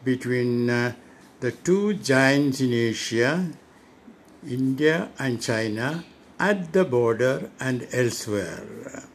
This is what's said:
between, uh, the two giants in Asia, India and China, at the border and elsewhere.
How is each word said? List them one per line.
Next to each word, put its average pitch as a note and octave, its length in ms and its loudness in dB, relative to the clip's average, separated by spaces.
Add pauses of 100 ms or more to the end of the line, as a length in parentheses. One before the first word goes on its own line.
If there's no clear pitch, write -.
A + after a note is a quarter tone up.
between, B2 680 0
uh, A#2+ 220 2 (480)
the B2 100 -2
two G3+ 420 0
giants C3+ 680 4
in B2+ 140 2
Asia, A#2+ 760 0 (960)
India C3+ 600 0 (100)
and B2+ 200 -2
China, A#2 640 -2 (360)
at F#3 340 -2
the F#3+ 100 4
border B2 760 0
and B2+ 320 -4
elsewhere. - 1120 -4 (120)